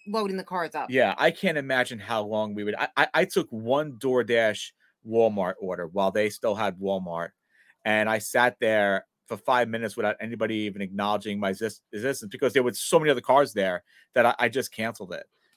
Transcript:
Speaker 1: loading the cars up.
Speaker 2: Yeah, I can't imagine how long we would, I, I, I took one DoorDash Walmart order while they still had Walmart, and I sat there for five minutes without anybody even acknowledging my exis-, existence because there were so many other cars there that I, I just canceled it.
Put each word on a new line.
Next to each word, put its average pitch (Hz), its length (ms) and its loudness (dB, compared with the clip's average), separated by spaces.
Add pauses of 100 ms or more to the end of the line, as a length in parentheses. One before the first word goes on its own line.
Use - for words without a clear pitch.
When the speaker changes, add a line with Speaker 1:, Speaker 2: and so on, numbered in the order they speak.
Speaker 1:
loading 202 300 -4
the 180 80 -6
cars 175 300 -4
up. 143 160 -4
Speaker 2:
Yeah, 120 280 6
I 156 120 4
can't 170 280 -2
imagine 131 400 -2
how 107 240 -2
long 107 320 -2
we 104 100 -4
would, 104 120 -2
I, 143 200 -2
I, 147 180 4
I 165 100 4
took 185 260 -2
one 127 480 -2
DoorDash 117 760 0 (360)
Walmart 107 520 2
order 90 260 -6
while 95 240 0
they 107 200 2
still 110 240 -2
had 101 240 -2
Walmart, 92 520 -4 (540)
and 107 240 2
I 110 100 2
sat 123 420 2
there 104 460 2 (200)
for 113 100 -8
five 123 320 0
minutes 113 280 -6
without 107 240 -2
anybody 110 360 -4
even 104 260 -6
acknowledging 101 560 -2
my 98 140 0
exis-, 104 280 -6 (120)
existence 113 380 -6
because 113 220 -2
there 131 100 4
were 120 120 0
so - 240 2
many 156 120 2
other 123 100 2
cars 135 320 4
there 95 320 -2 (300)
that 120 120 6
I, 120 140 4
I 123 80 4
just 127 240 -4
canceled 110 420 -8
it. - 100 -12 (320)